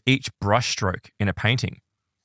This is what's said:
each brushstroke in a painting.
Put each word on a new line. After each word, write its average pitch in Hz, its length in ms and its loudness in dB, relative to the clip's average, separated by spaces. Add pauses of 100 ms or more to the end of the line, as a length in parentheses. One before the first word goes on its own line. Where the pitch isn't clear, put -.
each 135 240 2 (140)
brushstroke 104 680 0 (100)
in 104 80 0
a 92 60 0
painting. 113 480 -2 (440)